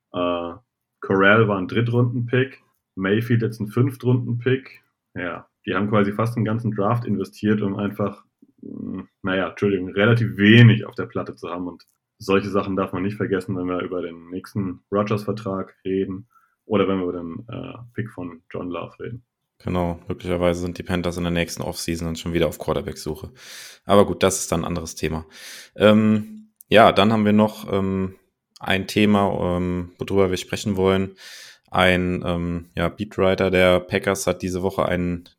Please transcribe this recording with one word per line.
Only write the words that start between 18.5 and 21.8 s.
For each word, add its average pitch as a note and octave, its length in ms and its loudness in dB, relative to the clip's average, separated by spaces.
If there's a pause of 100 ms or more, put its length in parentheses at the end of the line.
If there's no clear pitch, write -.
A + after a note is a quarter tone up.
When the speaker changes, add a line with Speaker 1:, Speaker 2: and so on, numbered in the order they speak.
Speaker 1:
John F2 180 -10
Love E2+ 300 -10
reden. - 260 -14 (380)
Speaker 2:
Genau, F2 440 -4
möglicherweise F2 540 -2
sind F2+ 160 -6
die - 60 -10
Panthers F2 340 -4
in F2 60 -4
der F2 80 -2
nächsten E2+ 320 -4
Offseason E2 440 -6